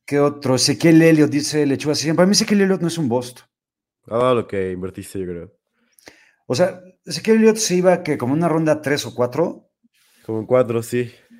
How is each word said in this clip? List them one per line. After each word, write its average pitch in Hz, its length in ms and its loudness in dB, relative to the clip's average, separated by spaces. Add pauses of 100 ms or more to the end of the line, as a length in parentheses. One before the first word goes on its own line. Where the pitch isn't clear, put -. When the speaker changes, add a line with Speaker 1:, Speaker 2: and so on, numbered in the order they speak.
Speaker 1:
¿qué 143 140 -2
otro? 143 340 0
Ezequiel 160 480 4
Elliott 160 300 6
dice 147 340 -2
Lechuga 139 280 -2
Asesina. 151 200 -4
Para 175 140 2
mí 202 60 2
Ezequiel 208 280 0
Elliott 190 200 0
no 170 60 -2
es 165 120 -6
un 139 100 -2
bust. 123 300 -6 (640)
Speaker 2:
Ah, 123 300 0
lo 104 120 -4
que 95 240 -4
invertiste, 92 480 -10
yo 92 60 -6
creo. 87 280 -12 (960)
Speaker 1:
O 127 60 -2
sea, 180 260 -2 (220)
Ezequiel 196 340 0
Elliott 220 200 4
se 180 180 -2
iba, 180 280 2
que 147 140 -4
como 123 160 -2
en 156 60 0
una 170 100 0
ronda 156 320 0
tres 139 240 -4
o 120 80 -12
cuatro. 123 560 -4 (560)
Speaker 2:
Como 110 140 -6
en 107 60 -8
cuatro, 123 360 0
sí. 120 300 -6 (280)